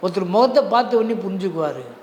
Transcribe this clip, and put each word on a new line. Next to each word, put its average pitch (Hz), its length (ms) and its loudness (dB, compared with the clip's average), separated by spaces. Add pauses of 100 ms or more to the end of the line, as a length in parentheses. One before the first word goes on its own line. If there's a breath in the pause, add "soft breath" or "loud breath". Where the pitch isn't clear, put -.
ஒருத்தர் 180 340 -2
முகத்தை 254 280 4
பார்த்த 247 320 0
உடனே 220 300 0
புரிஞ்சுக்குவாரு 160 580 -4 (180)